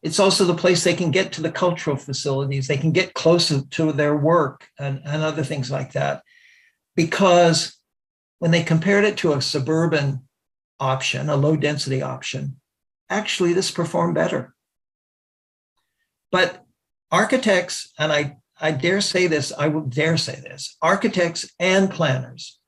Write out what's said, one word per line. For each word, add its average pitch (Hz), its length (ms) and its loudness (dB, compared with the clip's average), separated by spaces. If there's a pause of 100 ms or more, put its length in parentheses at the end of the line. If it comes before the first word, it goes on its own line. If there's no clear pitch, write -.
It's 160 180 -2
also 190 240 4
the 175 100 2
place 175 300 2
they 175 100 2
can 170 160 -2
get 190 220 0
to 160 100 -10
the 160 80 -2
cultural 160 460 -2
facilities. 139 720 -4
They - 80 0
can 156 160 0
get 180 220 0
closer 160 480 2
to 156 300 -2
their 147 240 0
work 151 520 0 (100)
and, 139 260 -6
and 151 180 -4
other 156 200 -4
things 135 260 -6
like 135 240 -6
that. 143 300 -4 (720)
Because 175 840 4 (600)
when 165 140 2
they 170 100 4
compared 190 420 2
it 208 140 0
to 160 140 2
a 135 100 0
suburban 147 800 -2 (560)
option, 131 500 -4
a 147 60 0
low 147 220 2
density 139 460 -4
option, 135 580 -10 (500)
actually 190 420 -2
this 185 180 0
performed 170 440 -2
better. - 400 -2 (1800)
But 185 340 0 (460)
architects, 214 880 0
and 156 140 0
I, - 240 -2 (240)
I 160 120 0
dare 170 280 0
say 180 260 0
this, 151 260 0
I 147 160 -2
will 151 180 -2
dare 156 320 0
say - 180 -4
this, - 440 -16
architects 180 760 0
and 190 320 2
planners 131 760 -4